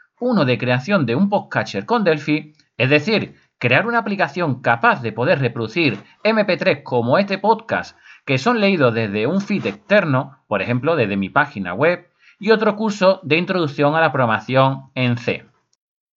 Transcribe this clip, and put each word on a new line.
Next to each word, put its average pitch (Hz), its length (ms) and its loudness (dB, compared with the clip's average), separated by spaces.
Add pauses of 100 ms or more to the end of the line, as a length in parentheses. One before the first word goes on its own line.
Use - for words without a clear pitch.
(180)
Uno 240 260 0
de 123 140 2
creación 131 480 0
de 117 80 0
un 190 140 2
podcatcher 107 580 -4
con 233 160 0
Delphi, 156 520 0 (220)
es 127 140 0
decir, 147 460 0 (220)
crear 135 280 2
una 233 120 -2
aplicación 185 640 -2
capaz 135 380 2
de 113 120 -6
poder 143 260 0
reproducir 120 580 -2 (280)
M 214 200 2
P 190 120 0
tres 175 260 0
como 127 360 0
este 196 200 -2
podcast, - 580 -2 (300)
que 135 120 0
son 233 200 0
leídos 175 360 2
desde 107 340 0
un 185 120 -2
feed 196 260 -4
externo, 143 720 0 (100)
por 101 120 -2
ejemplo, 123 360 -2
desde 104 200 0
mi 98 120 -2
página 107 440 -2
web, 160 380 -2 (300)
y 190 100 0
otro 214 240 2
curso 196 480 0
de 147 140 0
introducción 156 580 0
a 160 60 2
la 160 100 4
programación 131 840 0
en 123 220 0
C. 90 280 -6 (720)